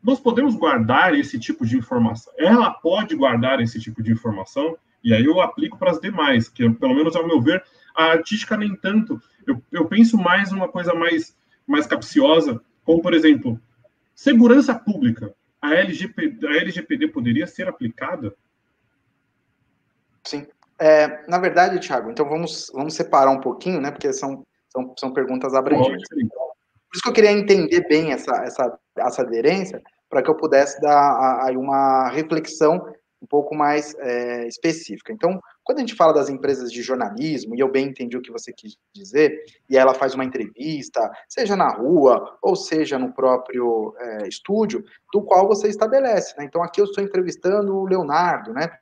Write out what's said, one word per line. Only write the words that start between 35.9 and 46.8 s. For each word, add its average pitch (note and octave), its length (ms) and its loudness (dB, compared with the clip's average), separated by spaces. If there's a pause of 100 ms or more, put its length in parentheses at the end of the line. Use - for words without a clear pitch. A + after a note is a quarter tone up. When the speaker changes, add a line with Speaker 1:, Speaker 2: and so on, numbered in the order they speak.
Speaker 2:
fala D#3+ 180 4
das C#3+ 140 2
empresas C3 420 -4
de A#2+ 120 -10
jornalismo, A#2+ 760 -6
e A#2+ 60 -6
eu C3+ 100 0
bem C3+ 160 0
entendi B2+ 300 -10
o B2 40 -8
que A#2+ 100 -18
você A2+ 200 -14
quis - 240 -20 (180)
dizer, D#3 480 0 (280)
e C3 80 4
ela C3 160 6
faz C3+ 200 -2
uma C3 120 -4
entrevista, B2+ 840 -6 (200)
seja G3+ 260 -2
na E3 140 2
rua, B2+ 720 2
ou F3 140 2
seja D3+ 440 -2
no B2+ 140 -6
próprio, B2 840 -2
é, G#2+ 300 -10
estúdio, G#3+ 560 -4 (300)
do G3+ 80 2
qual G3 260 4
você G#3 220 0
estabelece, A3 680 0
né? D3 60 -10
Então, D#3 180 -6
aqui F3 200 -2